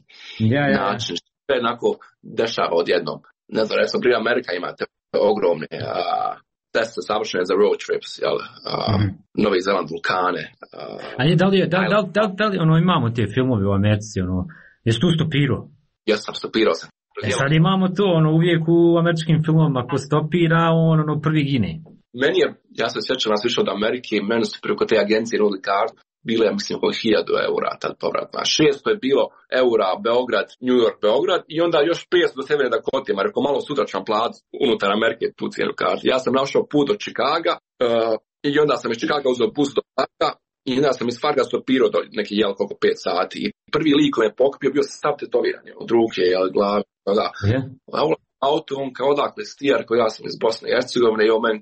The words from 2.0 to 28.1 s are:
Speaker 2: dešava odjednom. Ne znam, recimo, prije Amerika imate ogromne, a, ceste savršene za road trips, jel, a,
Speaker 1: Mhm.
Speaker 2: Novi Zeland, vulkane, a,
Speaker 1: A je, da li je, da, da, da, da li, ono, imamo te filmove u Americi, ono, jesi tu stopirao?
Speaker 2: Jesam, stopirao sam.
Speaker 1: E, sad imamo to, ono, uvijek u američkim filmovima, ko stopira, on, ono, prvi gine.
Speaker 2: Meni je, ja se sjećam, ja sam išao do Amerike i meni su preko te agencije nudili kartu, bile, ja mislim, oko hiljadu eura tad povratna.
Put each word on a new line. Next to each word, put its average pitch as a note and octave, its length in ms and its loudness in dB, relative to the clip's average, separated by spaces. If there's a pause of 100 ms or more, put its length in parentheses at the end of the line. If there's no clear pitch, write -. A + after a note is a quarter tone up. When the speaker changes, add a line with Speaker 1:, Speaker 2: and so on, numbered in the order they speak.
Speaker 2:
dešava G#2 600 -2
odjednom. E2+ 360 -2 (300)
Ne A2 160 0
znam, G2+ 140 -2
recimo, G#2 220 0
prije B2 160 2
Amerika A2+ 360 -2
imate F2 320 -6 (460)
ogromne, F2 420 0
a, C#2 600 -4 (400)
ceste A2+ 340 -4
savršene G#2 360 -2
za F#2 100 0
road F#2+ 300 4
trips, - 260 -4 (140)
jel, - 120 0 (340)
a, - 40 -6 (240)
Speaker 1:
Mhm. G2+ 100 2 (360)
Speaker 2:
Novi G2 160 2
Zeland, F#2 300 -2
vulkane, F2 540 -2 (280)
a, - 80 -18 (380)
Speaker 1:
A B2+ 60 0
je, E3+ 120 4
da F3+ 100 4
li G3 120 4
je, F3 80 2
da, F3 140 0 (100)
da, G#3 80 4 (180)
da, G#3+ 80 2 (140)
da G#3+ 80 2
li, G3+ 120 -2
ono, D#3+ 200 4
imamo E3 320 2
te A#2 140 0 (100)
filmove B2+ 320 2
u G2+ 60 2
Americi, G2+ 440 0 (100)
ono, F#2 120 -2 (460)
jesi A2+ 160 0
tu F3+ 160 2
stopirao? C3+ 440 0 (460)
Speaker 2:
Jesam, - 280 -2
stopirao G2+ 400 0
sam. D#2+ 140 -10 (360)
Speaker 1:
E, G#2+ 60 -2
sad C3+ 220 0
imamo F#3 360 4
to, G3 160 0
ono, E3 280 4
uvijek E3 360 2
u E3+ 100 4 (200)
američkim E3 460 2
filmovima, D3 460 2
ko C#3 80 -2
stopira, D#3+ 640 0 (260)
on, D#3+ 120 4
ono, D3+ 200 -2
prvi D#3 240 0
gine. A#2 280 -2 (500)
Speaker 2:
Meni F3 180 2
je, C3 80 2 (220)
ja A#2+ 180 -4
se B2 180 -6
sjećam, A#2+ 260 -2
ja G#2+ 40 2
sam A2 120 -2
išao A2 160 0
do G2+ 80 -2
Amerike A2+ 440 -4
i G2 140 -2
meni A#2 140 0
su - 180 -8
preko G#2+ 220 -2
te A2 140 2
agencije A2 420 0
nudili G#2 220 0
kartu, G2+ 320 -2 (300)
bile, A2+ 220 2
ja G2 60 2
mislim, G2+ 240 -6
oko A2 120 0 (120)
hiljadu - 320 0 (160)
eura - 220 -2 (100)
tad - 200 -6
povratna. - 440 -4